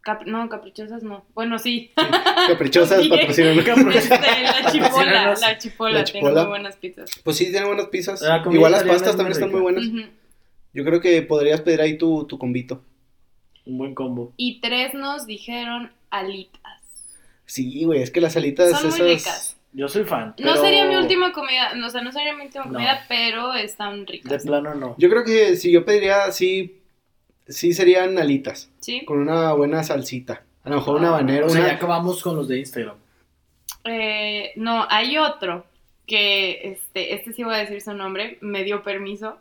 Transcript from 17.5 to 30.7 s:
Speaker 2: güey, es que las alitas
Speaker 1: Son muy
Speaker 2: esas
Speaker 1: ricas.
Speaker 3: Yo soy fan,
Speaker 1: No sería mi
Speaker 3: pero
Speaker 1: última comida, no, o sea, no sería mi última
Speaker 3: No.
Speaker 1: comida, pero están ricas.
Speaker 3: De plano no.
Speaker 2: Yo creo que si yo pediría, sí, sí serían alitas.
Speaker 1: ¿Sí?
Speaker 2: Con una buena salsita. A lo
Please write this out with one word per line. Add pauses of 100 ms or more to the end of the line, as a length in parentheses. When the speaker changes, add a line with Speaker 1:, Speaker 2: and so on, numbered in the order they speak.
Speaker 2:
güey,
es
que
las
alitas
Speaker 1:
Son
muy
Speaker 2:
esas
Speaker 1:
ricas. (140)
Speaker 3:
Yo
soy
fan,
Speaker 1:
No
sería
mi
Speaker 3:
pero
Speaker 1:
última
comida,
no,
o
sea,
no
sería
mi
última
Speaker 3:
No.
Speaker 1:
comida,
pero
están
ricas.
Speaker 3:
De
plano
no.
Speaker 2:
Yo
creo
que
si
yo
pediría,
sí, (680)
sí
serían
alitas. (120)
Speaker 1:
¿Sí?
Speaker 2:
Con
una
buena
salsita. (200)
A
lo